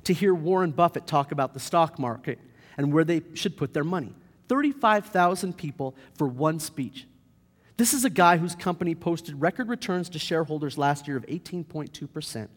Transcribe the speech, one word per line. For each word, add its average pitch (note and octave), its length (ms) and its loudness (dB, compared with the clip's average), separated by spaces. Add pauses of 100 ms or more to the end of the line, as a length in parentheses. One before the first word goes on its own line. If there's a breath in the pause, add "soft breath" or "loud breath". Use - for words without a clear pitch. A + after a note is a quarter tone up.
to F#3 100 2
hear F#3+ 200 4
Warren F3 360 2
Buffett E3+ 360 2
talk C#3+ 260 0
about C#3 220 -2
the C3+ 60 -12
stock E3 380 0
market A#2+ 400 -6 (400 loud breath)
and C#3+ 140 0
where D#3+ 120 6
they D#3+ 180 0 (120)
should - 220 -4
put - 180 -4
their D3+ 100 -2
money. E3 300 -4 (340 soft breath)
Thirty-five B3 580 2
thousand F3+ 520 2
people C3+ 360 -8 (200 loud breath)
for D3 120 0
one D3+ 320 0
speech. - 480 -10 (720 soft breath)
This A#3 160 2
is C4 140 0
a A3+ 40 0
guy F3 280 6
whose F3 160 -2
company E3+ 400 -2
posted D#3+ 460 -4
record G3+ 280 0
returns F3+ 420 -2
to D#3 80 -10
shareholders D3+ 600 -4
last C#3+ 280 0
year C#3 120 -4
of A2 100 -8
eighteen F3 360 -8
point D3 280 -10
two - 140 -12
percent. A#2 500 -10